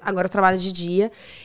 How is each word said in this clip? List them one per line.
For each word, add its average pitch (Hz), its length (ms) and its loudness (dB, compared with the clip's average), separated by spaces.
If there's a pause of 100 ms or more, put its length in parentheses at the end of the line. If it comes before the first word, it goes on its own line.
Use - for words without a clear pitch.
agora 190 220 -2
eu 185 40 -8
trabalho 190 280 2
de 185 120 -4
dia. 180 400 -2 (340)